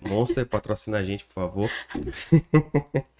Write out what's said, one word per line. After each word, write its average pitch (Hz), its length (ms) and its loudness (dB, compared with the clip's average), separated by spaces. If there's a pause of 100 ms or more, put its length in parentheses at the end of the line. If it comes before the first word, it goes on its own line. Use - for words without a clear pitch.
Monster, 120 460 0
patrocina 107 520 -4
a 98 40 0
gente, 98 240 -4
por - 80 -20
favor. 95 360 -2 (240)
<laughs> - 720 2 (560)